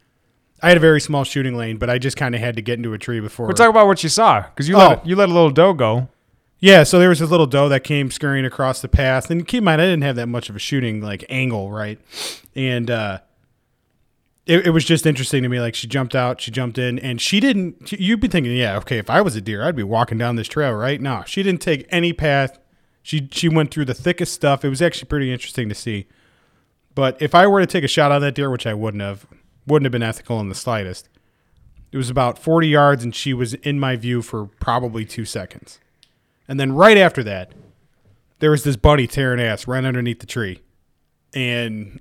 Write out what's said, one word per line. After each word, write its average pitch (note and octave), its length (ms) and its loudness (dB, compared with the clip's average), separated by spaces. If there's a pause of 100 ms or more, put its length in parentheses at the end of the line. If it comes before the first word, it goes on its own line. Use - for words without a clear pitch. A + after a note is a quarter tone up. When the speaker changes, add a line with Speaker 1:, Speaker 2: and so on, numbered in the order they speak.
(600)
Speaker 1:
I E3 80 4
had F3 80 8
a D#3+ 40 4
very D#3 200 6
small C#3+ 240 -4
shooting C3 320 -4
lane, A2 200 -6
but A#2+ 140 -4
I B2 80 0
just C3 180 -4
kinda B2 220 -4
had A#2 180 -4
to A2+ 60 -8
get A#2 160 -4
into A#2 160 -6
a G#2+ 40 -10
tree A#2 220 -6
before. G#2+ 260 -8
Speaker 2:
We'll F#3+ 80 -2
talk A#3 160 6
about G#3+ 160 6
what G3 160 2
you D#3+ 60 -2
saw, D3+ 340 4 (140)
'cause C#3+ 120 -4
you F#3+ 80 2
Speaker 1:
Oh. F#3+ 120 10
Speaker 2:
let, B2+ 180 2
you F3 100 0
let G3 120 4
a F3 40 0
little E3 180 6
doe E3 220 6
go. B2+ 360 0 (520)
Speaker 1:
Yeah, F3+ 240 10
so F3+ 160 6
there F3+ 80 8
was E3+ 100 4
this D#3+ 120 -2
little E3 160 4
doe C#3+ 220 2
that C#3 140 0
came C#3 300 -2
scurrying C#3 320 -2
across C3 360 -4
the C3 80 -10
path, C3 420 2
and E3+ 160 -2
keep B3 120 -4
in A3 60 0
mind, D#3+ 160 4
I E3+ 40 4
didn't E3+ 200 0
have C3+ 120 -2
that A#2+ 120 -6
much A#2+ 200 -6
of G#2 60 -14
a - 60 -12
shooting, A#2+ 400 -4
like, G#2 280 -10
angle, A#2 440 -4
right? G#2+ 260 -10 (560)
And, B2+ 340 -4
uh, G#2+ 300 -4 (1300)
it, F3 220 4
it - 20 4
was D#3+ 140 2
just D#3+ 220 0
interesting C3 380 0
to B2 40 -4
me. B2 120 -4
Like, A#2 140 -4
she - 140 -10
jumped C3 260 -4
out, B2 260 -2
she - 120 -10
jumped B2 260 -6
in, B2 220 -4
and B2 200 -8
she - 200 0
didn't, G3+ 480 -2
she, G#3 80 -10
you'd G3+ 240 0
be B3 80 0
thinking, C3+ 240 -2
"Yeah, A#2 260 -2
okay, A2+ 200 -6
if G2+ 120 -8
I D3+ 100 4
was F3 160 0
a A2 40 -6
deer, G#2 220 -8
I'd D#3 140 -4
be A2 80 -4
walking A2+ 340 -2
down A#2+ 180 -2
this A2 120 -8
trail, C#3+ 240 -2
right?" B2 280 -4
No, B2+ 260 -6
she - 180 -6
didn't F#3 160 -2
take C#3+ 300 -4
any F3 220 0
path. C#3 460 -2 (460)
She, C#3+ 280 -6
she - 160 -2
went D#3+ 240 2
through D3+ 120 -4
the B2+ 100 -4
thickest F3 380 -4
stuff. C#3 320 0
It C#3+ 40 -2
was C3+ 140 -4
actually - 260 -2
pretty C3+ 240 -4
interesting A#2+ 360 -8
to G2+ 80 -8
see. G#2 300 -8 (880)
But C3 260 -2
if D3+ 160 -2
I F#3 100 8
were G3 140 4
to F3 60 2
take E3 180 -2
a C3+ 40 -4
shot D3 240 2
on C#3+ 80 2
that C#3+ 140 -2
deer, C#3 160 -4
which B2 160 -6
I A2 80 -4
wouldn't G#2 280 -6
have, G2 240 -10 (400)
wouldn't C#3+ 200 2
have B2 60 -2
been A#2+ 100 -2
ethical A2+ 380 -6
in G2+ 80 -6
the F#2 80 -10
slightest, G2+ 520 -8 (840)
it - 40 -10
was B2 140 -4
about B2 280 -2
forty D#3+ 300 2
yards, C#3+ 360 4
and A#2 100 -6
she - 200 -6
was B2 200 -4
in C#3+ 240 -6
my C3 180 -2
view A#2+ 260 -4
for G#2+ 240 -10 (140)
probably A#2 440 -4
two A2 200 -10
seconds. - 540 -14 (720)
And C#3 100 -6
then C3+ 140 -2
right G3+ 260 6
after E3 240 4
that, F#2+ 300 -8 (880)
there D3+ 100 4
was D3+ 140 2
this C#3+ 120 0
bunny D3 300 4
tearing B2+ 340 -2
ass A2+ 280 -4
right B2+ 160 -4
underneath A#2+ 340 -4
the - 80 -20
tree. G2 320 -6 (760)
And A#2+ 680 -6